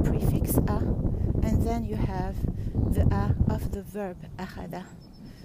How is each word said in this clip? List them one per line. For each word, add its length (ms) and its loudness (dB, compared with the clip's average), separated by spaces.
prefix 560 2
a, 180 2
and 240 2
then 180 0
you 120 -2
have 400 -2
the 180 4
a 240 2
of 200 -2
the 100 -4
verb 360 -6
أخذ. 460 -8